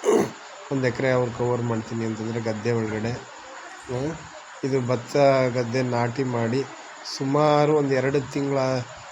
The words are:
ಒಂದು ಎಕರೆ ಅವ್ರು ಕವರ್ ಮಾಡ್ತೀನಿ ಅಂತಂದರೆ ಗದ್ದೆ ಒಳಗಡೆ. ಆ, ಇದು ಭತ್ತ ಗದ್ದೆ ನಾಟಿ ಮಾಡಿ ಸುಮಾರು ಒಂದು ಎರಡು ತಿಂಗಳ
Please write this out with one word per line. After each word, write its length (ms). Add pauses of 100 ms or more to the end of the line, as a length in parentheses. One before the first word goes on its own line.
(720)
ಒಂದು 140
ಎಕರೆ 260
ಅವ್ರು 260
ಕವರ್ 240
ಮಾಡ್ತೀನಿ 420
ಅಂತಂದರೆ 360
ಗದ್ದೆ 320
ಒಳಗಡೆ. 400 (760)
ಆ, 240 (500)
ಇದು 160
ಭತ್ತ 360 (380)
ಗದ್ದೆ 280
ನಾಟಿ 420
ಮಾಡಿ 400 (540)
ಸುಮಾರು 580
ಒಂದು 180
ಎರಡು 380
ತಿಂಗಳ 260 (540)